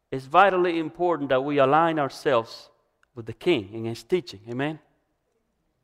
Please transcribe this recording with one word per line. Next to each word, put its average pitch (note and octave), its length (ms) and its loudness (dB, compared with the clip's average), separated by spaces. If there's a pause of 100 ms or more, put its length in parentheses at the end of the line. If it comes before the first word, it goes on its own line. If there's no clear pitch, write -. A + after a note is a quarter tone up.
(100)
it's C3+ 160 -8
vitally F3+ 520 4
important D#3+ 520 -2
that C3 120 2
we C#3+ 160 -2
align D#3 400 4
ourselves C3 680 -2 (460)
with A2+ 120 -14
the A2+ 60 -12
King A2+ 400 -2
and A2+ 140 -8
his A#2 160 -8
teaching. E3 380 -4 (100)
Amen? C#3+ 300 -6 (1040)